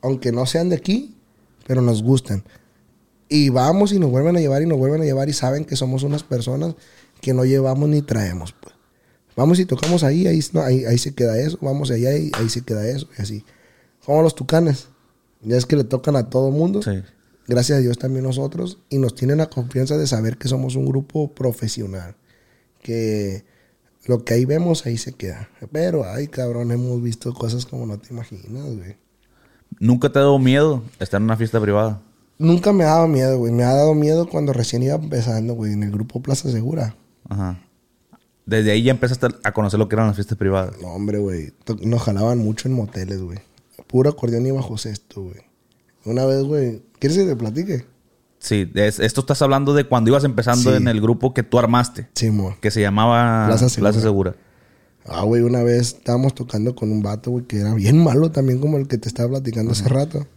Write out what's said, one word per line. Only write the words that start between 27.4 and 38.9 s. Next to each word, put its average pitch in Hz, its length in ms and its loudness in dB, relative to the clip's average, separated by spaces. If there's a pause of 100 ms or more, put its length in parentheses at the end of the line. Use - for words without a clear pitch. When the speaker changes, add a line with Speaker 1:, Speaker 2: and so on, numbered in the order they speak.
Speaker 1:
como 123 200 -10
no 104 120 -10
te - 140 -18
imaginas, 113 520 -14 (120)
güey. 92 200 -14 (840)
Speaker 2:
¿Nunca 123 300 4
te - 80 2
ha 139 40 6
dado 139 160 6
miedo 135 440 4 (160)
estar 101 220 -2
en 107 40 0
una 110 120 2
fiesta 113 240 0
privada? 104 400 2 (380)
Speaker 1:
Nunca 175 340 4
me 190 120 4
ha 156 40 4
dado 165 200 4
miedo, 131 300 2
güey. 117 140 0
Me 120 120 2
ha 127 100 4
dado 147 200 4
miedo 156 340 2
cuando 147 240 -2
recién 120 300 0
iba 139 120 0
empezando, 120 600 -2
güey, 110 180 -4
en 104 100 -2
el 101 80 -2
grupo 110 320 -6
Plaza 135 280 -2
Segura. 117 460 -4 (320)
Speaker 2:
Ajá. 92 320 -6 (840)
Desde 107 240 2
ahí 107 120 4
ya 127 100 4